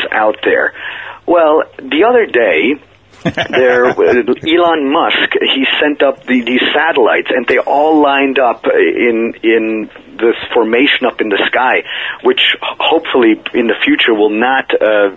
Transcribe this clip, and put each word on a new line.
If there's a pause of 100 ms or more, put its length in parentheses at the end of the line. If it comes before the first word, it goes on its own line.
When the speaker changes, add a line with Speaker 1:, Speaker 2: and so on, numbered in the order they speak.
(120)
Speaker 1:
out
there? (520)
Well, (140)
the
other
day, (420)
Speaker 2:
<laughs> (260)
Speaker 1:
there,
uh, (140)
Elon
Musk,
he (160)
sent
up
the,
these (120)
satellites,
and
they
all
lined
up
in, (100)
in (280)
this (180)
formation
up
in
the
sky, (400)
which (220)
hopefully (220)
in
the
future
will
not,
uh,